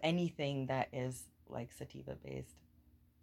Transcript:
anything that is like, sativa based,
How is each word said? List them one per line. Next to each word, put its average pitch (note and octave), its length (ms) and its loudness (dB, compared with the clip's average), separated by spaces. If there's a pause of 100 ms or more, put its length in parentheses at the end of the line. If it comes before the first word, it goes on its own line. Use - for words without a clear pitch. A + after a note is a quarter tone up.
anything D#3 640 4
that C3 260 2
is B2+ 300 -2 (240)
like, B2+ 240 -6
sativa C2+ 520 -8
based, C2+ 320 -8 (680)